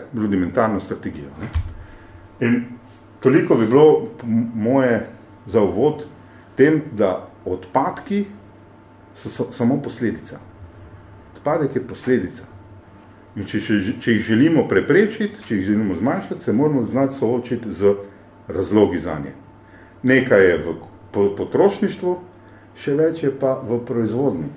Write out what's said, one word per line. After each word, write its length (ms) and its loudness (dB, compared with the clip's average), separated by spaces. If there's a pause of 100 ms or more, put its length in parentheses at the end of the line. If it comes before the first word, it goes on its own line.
(140)
rudimentarno 680 0
strategijo, 500 -10 (100)
ne. 100 -8 (960)
In 160 2 (560)
toliko 360 4
bi 120 2
bilo 380 8 (120)
p-, 80 -14 (300)
moje 520 2 (380)
za 160 2
uvod 440 0 (500)
tem, 260 4 (100)
da 360 -2 (180)
odpadki 800 -2 (880)
so 160 -14
sa-, 220 -8
samo 300 -2
posledica. 580 -8 (1000)
Odpadek 380 -2
je 120 -6
posledica. 560 -2 (920)
In 100 -8
če, 160 -4
če, 140 0 (260)
če 100 2
jih 140 2
želimo 420 2
preprečiti, 800 0
če 80 -2
jih 100 -2
želimo 300 0
zmanjšati, 480 -4
se 100 0
moramo 320 2
znati 300 0
soočiti 560 -2
z 220 4 (540)
razlogi 500 2
zanje. 340 -6 (720)
Nekaj 440 6
je 100 4
v 160 -6 (380)
po-, 260 0
potrošništvu, 800 0 (640)
še 160 -4
več 280 0
je 120 0
pa 240 -2
v 260 -4
proizvodnji, 720 -2